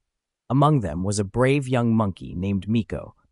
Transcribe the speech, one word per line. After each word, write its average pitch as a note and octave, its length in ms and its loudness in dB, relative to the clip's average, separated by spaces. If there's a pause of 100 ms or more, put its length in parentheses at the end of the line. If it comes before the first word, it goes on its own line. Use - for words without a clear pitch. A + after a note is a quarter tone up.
(500)
Among C#3+ 300 4
them F2+ 240 -4
was G2+ 160 0
a G#2 40 -2
brave C3 440 0
young A#2+ 260 2
monkey G#2+ 400 -2
named F#2+ 340 -4
Miko, G#2+ 460 -4 (180)